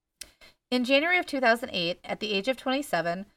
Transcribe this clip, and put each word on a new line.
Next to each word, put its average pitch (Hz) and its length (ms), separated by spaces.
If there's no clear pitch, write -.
In 247 160
January 294 320
of 349 80
two 277 140
thousand 240 340
eight, 175 300
at - 160
the 208 120
age 196 160
of 262 100
twenty-seven, 185 680